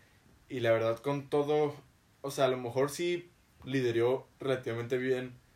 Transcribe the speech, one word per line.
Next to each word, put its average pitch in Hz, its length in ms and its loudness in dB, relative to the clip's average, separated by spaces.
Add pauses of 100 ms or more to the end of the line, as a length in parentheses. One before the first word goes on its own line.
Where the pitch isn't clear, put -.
(500)
Y 131 120 -6
la 113 100 4
verdad, 113 260 2
con 143 320 -4
todo, 147 460 2 (460)
o 139 100 -6
sea, 139 140 2
a - 20 6
lo 127 100 0
mejor 127 320 0
sí 175 400 -4 (360)
lideró 123 640 2 (120)
relativamente 127 580 -2
bien 127 380 -2 (200)